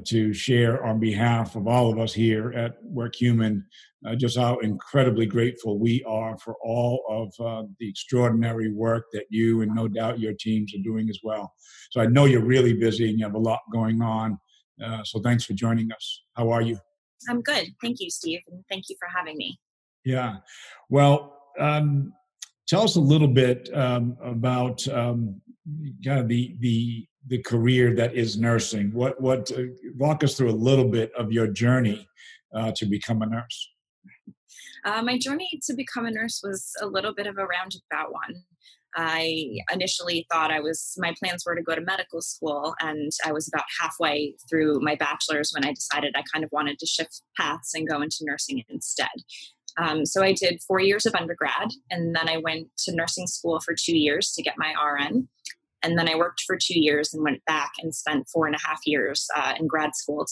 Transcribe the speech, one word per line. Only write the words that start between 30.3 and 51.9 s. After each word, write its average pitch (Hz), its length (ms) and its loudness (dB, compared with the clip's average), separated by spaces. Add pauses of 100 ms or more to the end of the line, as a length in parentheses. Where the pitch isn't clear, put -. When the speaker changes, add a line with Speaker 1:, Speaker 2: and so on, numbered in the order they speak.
Speaker 1:
through 127 140 2
a - 40 4
little 123 360 6
bit 110 260 0
of 113 160 -4
your 113 140 4
journey, 110 640 2 (440)
uh, 110 260 -2
to 110 100 -2
become 104 340 0
a 110 60 0
nurse. 117 420 -6 (1120)
Speaker 2:
Uh, 214 200 -2
my 247 160 -2
journey 285 280 -4 (200)
to 269 80 -4
become 247 320 -6
a 226 40 -4
nurse 226 320 -6
was 196 380 -8
a 208 60 -6
little 196 260 -4
bit 202 140 -6
of 196 100 -8
a 196 80 -4
roundabout 180 640 -6
one. 170 300 -12 (540)
I 160 640 -2 (120)
initially 175 600 -2
thought 160 180 2
I 156 100 0
was, 156 380 -6
my 170 160 -2 (100)
plans 175 220 -4
were 170 100 -2
to 170 60 -2
go 165 140 -2
to 165 60 -4
medical 180 420 -6
school, 151 580 -4
and 151 300 -4 (120)
I 160 80 -2
was 156 160 -4
about 147 180 -2 (140)
halfway 151 540 -2 (160)
through 151 320 4
my 151 140 2
bachelor's 151 580 -2
when 151 100 -2
I 143 100 0
decided 143 420 -2
I 143 80 -2 (100)
kind 156 100 -2
of 151 80 -6
wanted 147 280 -2
to - 80 -6
shift - 340 -4 (160)
paths 165 380 -4
and 160 120 -4
go 147 140 -2
into 156 200 -4
nursing 143 460 -6
instead. - 420 -6 (680)
Um, 156 300 0
so 190 160 2
I 196 100 6
did 175 340 0
four 190 120 2
years 196 260 4
of 220 80 2
undergrad, 170 560 -2 (220)